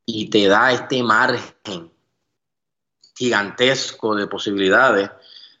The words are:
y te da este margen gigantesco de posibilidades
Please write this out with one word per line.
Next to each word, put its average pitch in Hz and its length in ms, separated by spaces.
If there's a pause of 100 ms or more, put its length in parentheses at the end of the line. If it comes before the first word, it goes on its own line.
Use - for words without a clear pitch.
y 107 240
te 104 180
da 113 240
este 123 320
margen 110 880 (1200)
gigantesco 117 1000
de 101 120
posibilidades 101 840 (520)